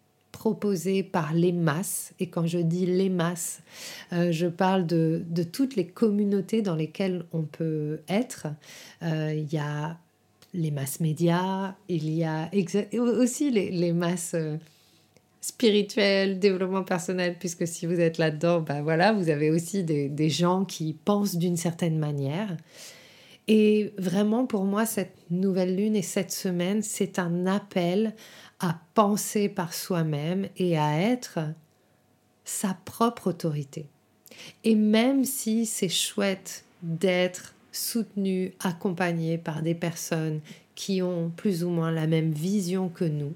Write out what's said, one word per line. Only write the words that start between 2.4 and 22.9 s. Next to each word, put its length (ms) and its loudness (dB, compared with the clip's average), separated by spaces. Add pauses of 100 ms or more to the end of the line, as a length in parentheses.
je 120 0
dis 280 2
les 240 2
masses, 500 -2 (520)
euh, 180 2
je 160 0
parle 400 2
de, 400 2
de 160 0
toutes 320 -2
les 140 0
communautés 760 2
dans 140 0
lesquelles 560 -2
on 100 -2
peut 640 -4
être. 400 -2 (560)
Euh, 320 -2
il 180 -4
y 60 0
a 400 -4 (560)
les 160 0
masses 300 -4
médias, 720 0 (140)
il 200 -2
y 160 0
a 280 -2
exa-, 460 0
aussi 520 2
les, 200 2
les 220 2
masses, 420 0
euh, 220 -2 (840)
spirituelles, 1000 2
développement 460 2
personnel, 540 -2
puisque 280 -4
si 200 -8
vous 140 0
êtes 180 2
là-dedans, 420 2
bah 200 -2
voilà, 320 4
vous 160 2
avez 220 2
aussi 320 0
des, 260 0
des 220 0
gens 340 2
qui 400 -4
pensent 320 2
d'une 200 0
certaine 420 0
manière. 580 -2 (880)